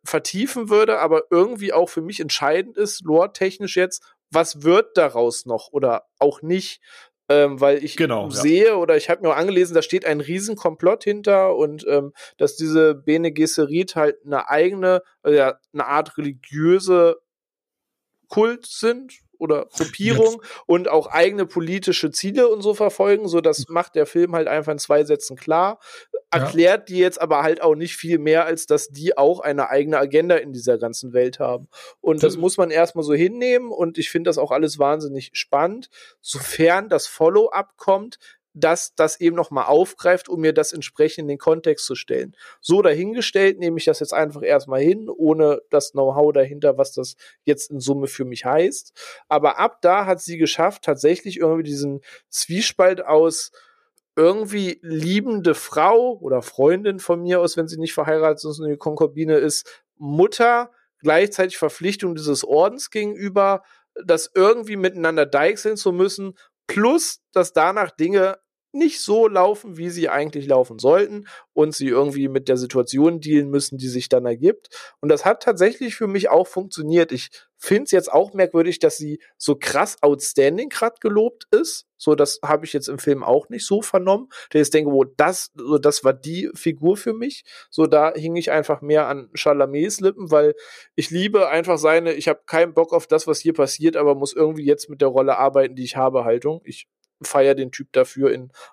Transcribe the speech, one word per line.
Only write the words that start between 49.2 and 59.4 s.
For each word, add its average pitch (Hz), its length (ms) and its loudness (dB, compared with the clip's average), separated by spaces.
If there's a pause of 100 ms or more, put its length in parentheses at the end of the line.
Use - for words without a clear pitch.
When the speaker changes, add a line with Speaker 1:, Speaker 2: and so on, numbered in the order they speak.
Speaker 1:
Aber 143 300 2
ab 196 240 0
da 190 240 4
hat 185 140 0
sie 170 160 -12
geschafft, 165 480 0
tatsächlich 165 520 -2
irgendwie 165 240 0
diesen 143 400 -6 (280)
Zwiespalt 185 760 0
aus 156 460 2 (640)
irgendwie 196 640 0
liebende 175 720 0
Frau 226 640 2
oder 131 220 -2
Freundin 190 580 0
von 170 220 -2
mir 180 180 0
aus, 175 180 -2
wenn 165 100 -2
sie 165 100 -16
nicht 160 160 -6
verheiratet 156 500 0
ist 151 160 -10
und 160 60 -8
eine 147 120 -4
Konkubine 156 600 -2
ist, - 460 -4 (140)